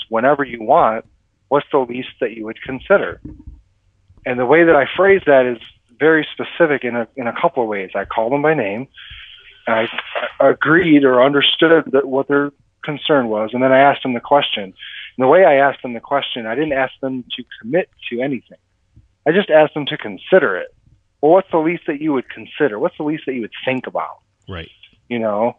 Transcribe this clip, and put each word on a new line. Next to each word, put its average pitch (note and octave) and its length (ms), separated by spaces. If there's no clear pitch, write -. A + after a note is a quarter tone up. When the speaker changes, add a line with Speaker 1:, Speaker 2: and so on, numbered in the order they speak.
Speaker 1:
whenever C3+ 340
you A#2+ 180
want, A#2 440
what's C#3 240
the D#3 60
least B2+ 320
that A#2 120
you A2+ 120
would A2 160
consider?" C3 600
And B2 120
the B2+ 80
way D#3+ 180
that E3 120
I C3+ 180
phrase G3 320
that C3+ 200
is A#2+ 120
very D#3 340
specific D3+ 520
in A#2+ 120
a, A#2 200
in B2 120
a A2+ 120
couple E3 220
of A2+ 60
ways. G2 260
I G2 100
call A2+ 240
them C#3+ 140
by D3+ 100
name, A#2+ 360
and A2+ 100
I, A2+ 120
I C#3 60
agreed D3+ 540
or B2+ 180
understood C#3+ 680
that C3+ 140
what C3+ 220
their C#3+ 220
concern C#3+ 440
was, G#2+ 240
and B2 100
then C3 80
I C3 80
asked C#3 240
them C3 100
the A#2+ 60
question. B2+ 460
And F#2 100
the C3 100
way F3 160
I D#3 100
asked C#3 280
them B2+ 100
the A2+ 80
question, C3 460
I A2 100
didn't D3+ 160
ask C3 280
them C3 240
to B2 80
commit C#3 280
to A#2+ 100
anything. C3 380
I D3+ 60
just F#3 200
asked D3+ 240
them D3 120
to D3 100
consider G#2+ 600
it. E2+ 180
"Well, D3 100
what's F#3 220
the F3 60
least D#3+ 280
that D3 140
you D#3 120
would C3 160
consider? A2 520
What's E3+ 160
the D#3+ 80
least D3+ 220
that C3+ 80
you B2 80
would G2+ 100
think C3 220
about?" F2 320
Speaker 2:
Right. E2+ 200
Speaker 1:
You A#2+ 100
know, A2 400